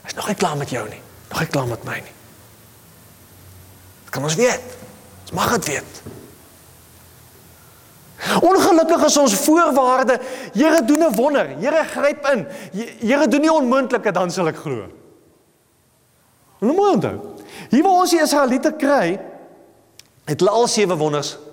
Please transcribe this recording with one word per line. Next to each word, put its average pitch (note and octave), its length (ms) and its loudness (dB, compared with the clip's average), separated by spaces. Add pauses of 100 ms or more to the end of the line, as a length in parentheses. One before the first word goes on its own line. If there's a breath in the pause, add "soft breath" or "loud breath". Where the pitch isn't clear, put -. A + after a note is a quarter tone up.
Hy - 80 -16
is - 60 -12
nog - 100 -8
nie G3+ 120 -6
klaar D#3 200 -2
met C3+ 140 -8
jou A2+ 160 -6
nie. - 100 -18 (300)
Nog - 100 -8
nie D#3+ 140 -6
klaar C3 180 -2
met A2+ 160 -10
my B2 160 -10
nie. - 120 -20 (1900)
Dat - 140 -18
kan C#3 100 -6
ons D#3 120 -2
weet. - 360 -2 (480)
Ons - 160 -14
mag - 160 0
het E3+ 160 -4
weet. - 320 -10 (2500 loud breath)
Ongelukkig E4 640 4
is D4 160 2
ons A#3 140 2 (100)
voorwaarde, C4 760 4 (340 loud breath)
Here, D#4 300 4
doen D4+ 200 2
'n C#4+ 120 2
wonder, A#3+ 320 0
Here, E3 360 -2
gryp C#4+ 500 -4
in, F#3+ 140 -4 (260 loud breath)
He-, F3+ 260 -10
Here, C#4+ 280 2
doen C#4 140 2
die D#4+ 120 2
onmoontlike, B3 580 0
dan F3+ 200 -2
sal F3+ 160 -2
ek D#3 100 -4
glo. A2+ 300 -8 (1700)
Moet C#4+ 160 0
mooi G4 160 2
onthou, C3 240 0 (540 loud breath)
hier C#4 140 4
waar F#4 180 4
ons F4+ 140 2
die D#4+ 80 4
Israeliete C#4 560 2
kry, A3 400 0 (1040)
het D3+ 160 -4
hulle G3+ 140 4
al A#3 160 4
sewe F#3 260 0
wonders D3 380 -2 (180)